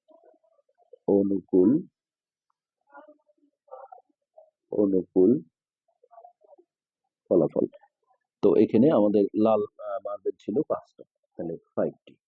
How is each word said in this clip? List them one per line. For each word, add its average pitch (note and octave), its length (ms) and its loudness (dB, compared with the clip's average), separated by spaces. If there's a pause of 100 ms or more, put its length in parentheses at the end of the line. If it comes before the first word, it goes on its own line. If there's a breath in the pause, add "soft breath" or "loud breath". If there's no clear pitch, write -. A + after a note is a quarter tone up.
(1080)
অনুকূল, G2 800 0 (2750)
অনুকূল F#2+ 720 0 (1900)
ফলাফল। E2 380 0 (760)
তো G2+ 140 2
এখানে A2+ 340 4
আমাদের G#2 340 2 (100)
লাল, G#2+ 280 0
আহ, G#2 420 -12
মার্বেল G2+ 340 -10
ছিল G#2+ 300 -6
পাঁচটা, - 360 -10 (320)
তাহলে E2 200 -10 (180)
ফাইভটি। - 400 -8 (140)